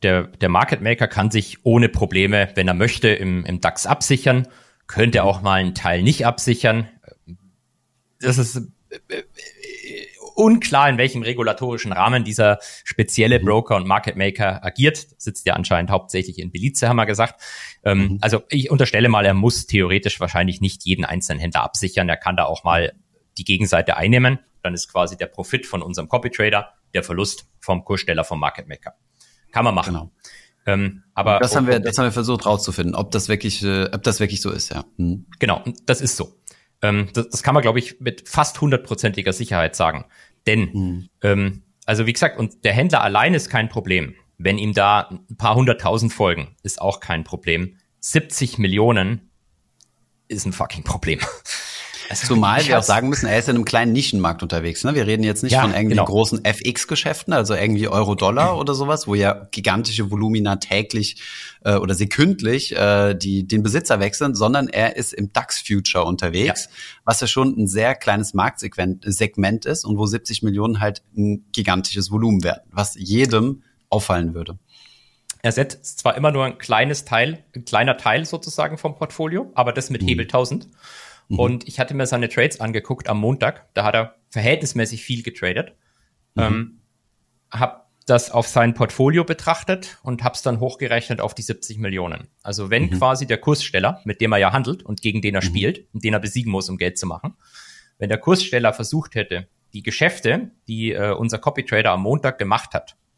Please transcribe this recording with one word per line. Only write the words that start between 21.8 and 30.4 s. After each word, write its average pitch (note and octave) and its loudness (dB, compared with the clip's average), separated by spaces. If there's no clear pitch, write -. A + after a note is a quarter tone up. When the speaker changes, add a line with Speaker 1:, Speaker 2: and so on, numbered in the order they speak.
Speaker 1:
Er E2 0
kann F2+ -2
da E2+ 2
auch D#2+ -6
mal E2+ 2
die F#2 -12
Gegenseite F#2 2
einnehmen. B2 4
Dann F2 -4
ist E2+ -8
quasi F2 -2
der F2 -6
Profit - -6
von F2+ -6
unserem E2+ -8
Copy - -2
Trader G#2 0
der F2+ 0
Verlust F#2 -4
vom F2+ -2
Kurssteller, E2+ -2
vom D#2+ -6
Market D2 -4
Maker. - -16
Kann A#2 2
man G#2+ 4
machen. F2+ 0
Speaker 2:
Genau. E2 -8